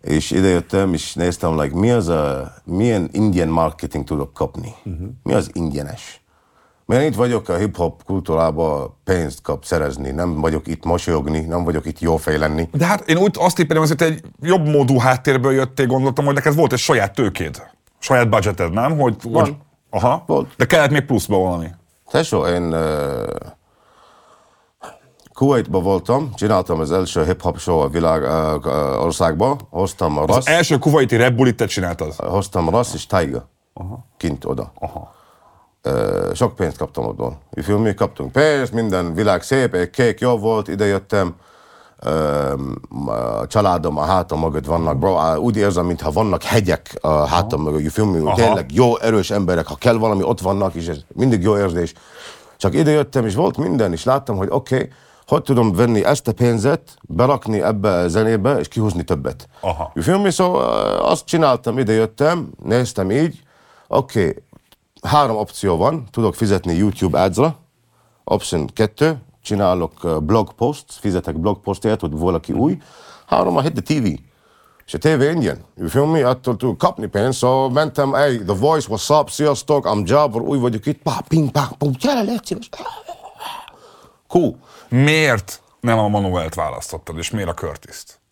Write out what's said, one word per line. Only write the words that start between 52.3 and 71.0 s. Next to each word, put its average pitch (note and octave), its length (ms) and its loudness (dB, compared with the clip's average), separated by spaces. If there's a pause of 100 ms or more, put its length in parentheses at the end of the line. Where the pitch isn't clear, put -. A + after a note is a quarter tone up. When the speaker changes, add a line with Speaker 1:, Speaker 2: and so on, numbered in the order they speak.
Speaker 1:
Csak - 180 0
idejöttem, D3 500 2
és G2 100 -2
volt D#3 220 0
minden, C#3 340 0
és E2 120 -6
láttam, B2+ 340 0
hogy F#2+ 140 -2
oké, - 360 -2 (400)
hogy C#3 160 2
tudom A#2+ 300 2
venni A2 320 2
ezt - 220 0
a A2+ 60 -2
pénzet, A#2+ 480 0 (200)
berakni A2 600 0
ebbe G2+ 300 0
a F2 160 2
zenébe, A2 520 2
és - 80 -4
kihúzni G2 360 -2
többet. C2+ 440 -6 (140)
Speaker 2:
Aha. E2+ 340 -4
Speaker 1:
You E2 100 -2
feel F3+ 120 4
me? G3+ 140 2
So, F3+ 280 2
ö, B1 60 2 (360)
azt - 240 -2
csináltam, C#3 520 2
idejöttem, B2+ 720 0 (140)
néztem G2+ 480 0
így, D#3 280 0 (480)
oké, - 560 -2 (580)
három C#3+ 340 2
opció G2 420 -2
van, B2+ 340 0
tudok A2 240 0
fizetni F#2+ 380 0
YouTube F2+ 480 2
ads-ra, G#2+ 340 2 (680)
option - 500 -2
kettő, D3 440 0 (260)
csinálok, F#2 480 0 (120)
ö, E2 140 0
blog F#2+ 360 0
posts, - 460 -4
fizetek F2+ 400 -2